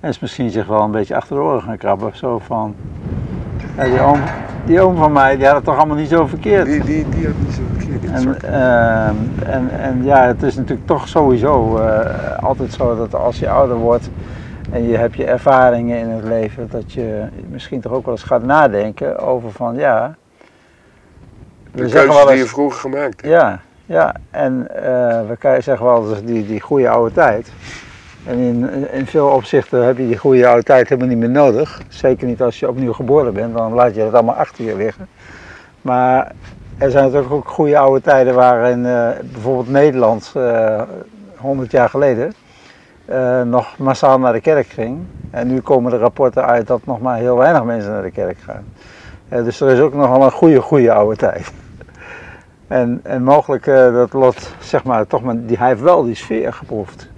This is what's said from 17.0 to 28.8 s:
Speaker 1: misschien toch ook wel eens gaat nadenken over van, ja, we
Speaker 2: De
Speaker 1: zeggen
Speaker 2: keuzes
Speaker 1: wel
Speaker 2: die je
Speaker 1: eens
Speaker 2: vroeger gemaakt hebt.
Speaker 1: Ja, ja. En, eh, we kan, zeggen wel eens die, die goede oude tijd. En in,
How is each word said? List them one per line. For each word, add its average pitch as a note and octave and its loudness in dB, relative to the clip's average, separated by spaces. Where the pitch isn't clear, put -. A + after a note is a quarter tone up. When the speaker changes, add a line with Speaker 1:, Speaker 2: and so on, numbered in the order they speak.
Speaker 1:
misschien C3+ -10
toch A#2 -8
ook B2 -4
wel B2 -6
eens G#2+ -10
gaat A#2+ -2
nadenken B2 0
over A#2+ -4
van, A#2 -6
ja, C3 -2
we B2+ -8
Speaker 2:
De B2+ -2
Speaker 1:
zeggen B2+ 4
Speaker 2:
keuzes C#3 6
Speaker 1:
wel C#3+ 8
Speaker 2:
die C3+ 6
je C3 2
Speaker 1:
eens A#2 -4
Speaker 2:
vroeger C3+ -4
gemaakt C3+ -6
hebt. - -12
Speaker 1:
Ja, G#2+ 2
ja. E3 0
En, C3 -4
eh, - -10
we A#2 -8
kan, C3 0
zeggen A#2+ -2
wel A#2 2
eens G#2+ -6
die, A2+ -4
die G#2+ -6
goede C3+ 0
oude A#2 0
tijd. A#2+ 2
En B2 -4
in, B2 -2